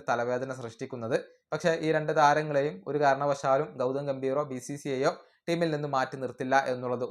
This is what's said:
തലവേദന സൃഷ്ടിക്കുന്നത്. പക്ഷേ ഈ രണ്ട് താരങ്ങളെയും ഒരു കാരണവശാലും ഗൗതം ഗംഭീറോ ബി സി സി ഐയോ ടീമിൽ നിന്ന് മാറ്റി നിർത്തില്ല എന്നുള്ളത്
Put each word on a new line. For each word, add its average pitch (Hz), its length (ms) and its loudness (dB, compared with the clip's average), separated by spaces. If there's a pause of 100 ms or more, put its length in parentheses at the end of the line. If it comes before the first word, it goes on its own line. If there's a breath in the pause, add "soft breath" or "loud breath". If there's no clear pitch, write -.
തലവേദന 123 460 0
സൃഷ്ടിക്കുന്നത്. 127 640 -6 (320 soft breath)
പക്ഷേ 165 220 2 (100)
ഈ 156 100 0
രണ്ട് 156 260 0
താരങ്ങളെയും 147 580 4 (100)
ഒരു 139 140 -2
കാരണവശാലും 143 680 2 (100)
ഗൗതം 135 300 -2
ഗംഭീറോ 135 360 -2
ബി 131 160 -8
സി 143 180 -8
സി 143 120 -8
ഐയോ 135 220 2 (320 soft breath)
ടീമിൽ 170 280 0
നിന്ന് 147 240 -2
മാറ്റി 131 220 0
നിർത്തില്ല 131 380 -2 (120)
എന്നുള്ളത് 123 440 -2